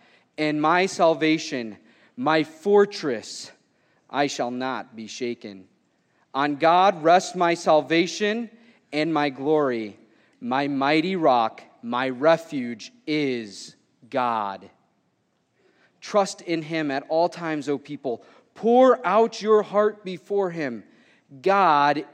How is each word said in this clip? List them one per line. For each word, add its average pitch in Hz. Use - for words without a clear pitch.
and 151
my 175
salvation, 156
my 151
fortress. 202
I 139
shall 123
not 123
be 110
shaken. 107
On 143
God 170
rests 180
my 175
salvation 170
and 156
my 147
glory. 131
My 131
mighty 151
rock, 127
my 123
refuge 131
is 127
God. 107
Trust -
in 165
him 156
at 135
all 165
times, 156
O 143
people. 123
Pour 247
out 214
your 214
heart 208
before 185
him. 135
God 151